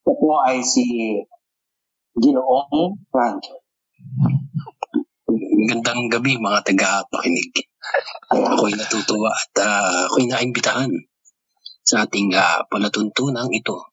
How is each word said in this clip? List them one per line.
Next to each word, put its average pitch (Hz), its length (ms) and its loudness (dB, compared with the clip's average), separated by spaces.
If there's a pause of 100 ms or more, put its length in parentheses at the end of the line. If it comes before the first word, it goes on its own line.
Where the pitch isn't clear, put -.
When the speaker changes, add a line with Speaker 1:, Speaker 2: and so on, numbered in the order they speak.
Speaker 1:
Ito - 160 2
po 156 240 4
ay 127 240 0
si 117 560 0 (960)
Ginoong 139 800 2 (160)
Rancho. 120 480 -2 (1700)
Speaker 2:
Magandang 117 800 0
gabi, 120 320 0
mga 104 240 0
tagapakinig. 95 880 0 (800)
Ako'y 120 400 2
natutuwa 107 580 -2
at, - 300 -6
ah, 101 480 0
ako'y 123 240 2
naimbitahan 123 560 0 (1000)
sa 110 160 2
ating, 101 320 -2
ah, 85 320 2
palatuntunang 107 880 -2
ito. 107 240 -4 (140)